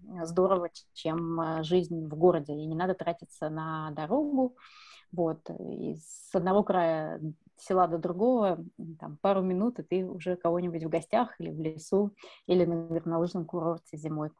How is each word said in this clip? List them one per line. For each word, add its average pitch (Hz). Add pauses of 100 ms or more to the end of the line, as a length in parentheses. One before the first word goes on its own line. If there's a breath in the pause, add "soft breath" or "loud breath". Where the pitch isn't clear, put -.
(240)
здорово, 175
ч-, -
чем, 165
э, 160
жизнь 165
в 151
городе, 160
и 151
не 160
надо 180
тратиться -
на 160
дорогу. 254 (560 loud breath)
Вот. 165 (220)
И -
с -
одного 190
края 165 (380)
села 185
до 165
другого, 185 (200)
м, 160
там, 156
пару 196
минут, 185
и -
ты 185
уже 180
кого-нибудь 170
в 165
гостях 214
или 165
в 151
лесу, 160 (320 loud breath)
или 180
на 165
горнолыжном 165
курорте 165
зимой. 151